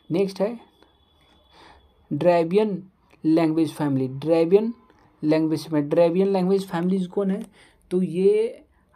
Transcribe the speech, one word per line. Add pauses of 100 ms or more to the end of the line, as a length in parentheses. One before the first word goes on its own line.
(100)
नेक्स्ट
है (1500)
द्रविडियन (420)
लैंग्वेज
फैमिली।
द्रविडियन (500)
लैंग्वेज
में,
द्रविडियन
लैंग्वेज
फैमिलीज
कौन
है? (480)
तो
ये (320)